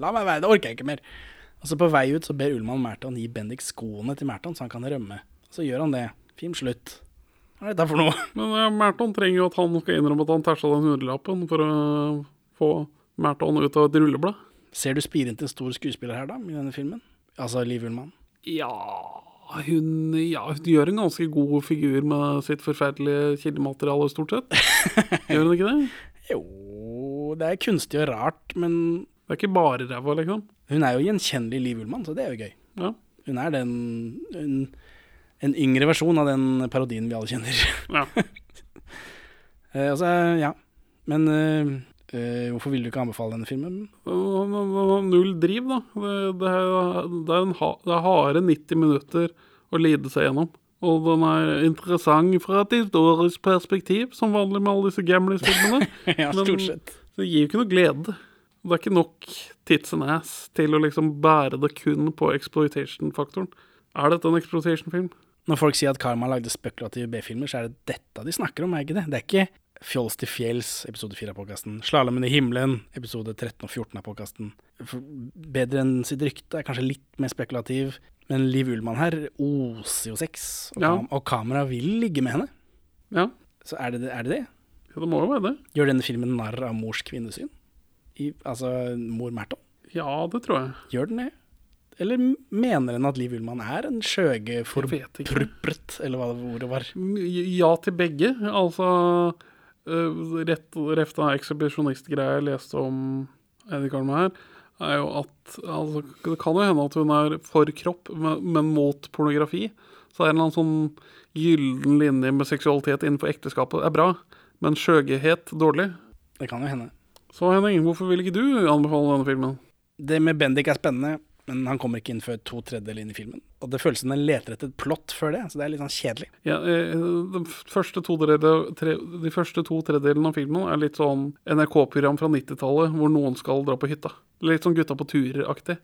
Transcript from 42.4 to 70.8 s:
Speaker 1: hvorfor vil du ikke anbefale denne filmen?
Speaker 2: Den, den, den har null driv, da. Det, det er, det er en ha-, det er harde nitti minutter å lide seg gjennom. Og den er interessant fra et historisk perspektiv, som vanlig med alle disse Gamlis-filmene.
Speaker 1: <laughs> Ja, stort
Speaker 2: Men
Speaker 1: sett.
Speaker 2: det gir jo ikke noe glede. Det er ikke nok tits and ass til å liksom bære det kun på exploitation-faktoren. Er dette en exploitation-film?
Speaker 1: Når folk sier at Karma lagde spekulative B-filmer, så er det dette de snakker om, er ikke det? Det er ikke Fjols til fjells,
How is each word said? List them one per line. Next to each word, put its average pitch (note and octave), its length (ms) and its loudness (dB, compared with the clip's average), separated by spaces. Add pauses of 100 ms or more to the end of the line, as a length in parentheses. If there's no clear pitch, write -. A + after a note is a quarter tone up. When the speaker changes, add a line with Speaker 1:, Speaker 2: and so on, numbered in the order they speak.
Speaker 1:
hvorfor A#2+ 240 -4
vil B2+ 80 0
du A#2 80 -6
ikke B2+ 140 -4
anbefale A2+ 320 -6
denne A2+ 100 -8
filmen? D#3 300 -6 (260)
Speaker 2:
Den, F3+ 220 -2 (260)
den, G3+ 220 -2
den G3 180 2
har G3 160 4
null F#3 320 4
driv, G3+ 320 0
da. C4 80 0 (160)
Det, G3+ 200 -4 (260)
det F#3 100 0
er, F3+ 600 0 (160)
det E3 80 4
er F3+ 100 4
en F#3 140 0
ha-, D#3 160 0 (100)
det F3 100 2
er E3 100 2
harde D#3+ 380 6
nitti E3 340 2
minutter D#3+ 520 2 (420)
å E3 80 2
lide D3 320 4
seg D3 140 4
gjennom. C#3+ 240 0 (280)
Og D#3+ 260 2
den D#3+ 240 4
er D#3+ 220 2 (180)
interessant E3 720 4
fra G3 240 2
et G3+ 140 0
historisk E3+ 680 4
perspektiv, F#3+ 720 2
som A3 180 2
vanlig G3+ 300 0
med G3+ 80 2
alle G3 180 2
disse F#3+ 160 -2
Gamlis-filmene. F#3+ 800 4 (160)
Speaker 1:
<laughs> - 160 0
Ja, D3 140 2
stort G3 240 2
Speaker 2:
Men F#3+ 100 -2
Speaker 1:
sett. - 280 -10 (260)
Speaker 2:
det F#3+ 80 -2
gir D#3 160 4
jo D3 60 0
ikke - 120 2
noe G#3+ 80 -2
glede. F3 460 2 (480)
Det F3 120 2
er E3 60 -8
ikke G3+ 100 0
nok - 320 2 (440)
tits D3 280 2
and D3+ 80 -2
ass D#3 280 -4 (240)
til D3+ 200 4
å D3+ 60 4
liksom D#3 320 0 (100)
bære D3 360 6
det D3 180 2
kun D3 340 0
på D#3 220 0
exploitation-faktoren. D3 1120 -4 (460)
Er D3 180 4
dette E3+ 160 0
en E3 80 4
exploitation-film? E3 720 -2 (420)
Speaker 1:
Når D3+ 80 2
folk D3 220 2
sier C#3 140 2
at C3 80 -8
Karma B2 280 -2
lagde A#2+ 240 -4
spekulative A#2+ 560 -8
B-filmer, A#2 400 -8
så B2 140 -6
er A#2 80 -6
det C3 80 -18 (160)
dette - 320 -16
de E3 100 -6
snakker - 300 -4
om, F3+ 100 -2
er D3 80 -4
ikke D#3 140 -4
det? F3 100 -2
Det C#3+ 120 -2
er - 60 -10
ikke F#3+ 200 2 (340)
Fjols A#2+ 400 -4
til A#2+ 80 -4
fjells, A#2+ 420 -4 (200)